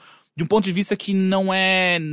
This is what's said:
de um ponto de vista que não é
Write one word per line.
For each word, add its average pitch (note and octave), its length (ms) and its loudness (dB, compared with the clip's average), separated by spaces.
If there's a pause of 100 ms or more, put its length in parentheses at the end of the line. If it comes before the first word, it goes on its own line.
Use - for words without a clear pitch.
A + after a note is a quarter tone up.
(360)
de D#3 80 -4
um D#3+ 40 -6
ponto G#3 180 2
de F#3+ 60 -2
vista G3 240 -2
que G3+ 180 -6
não F#3+ 400 0
é F#3 460 2 (140)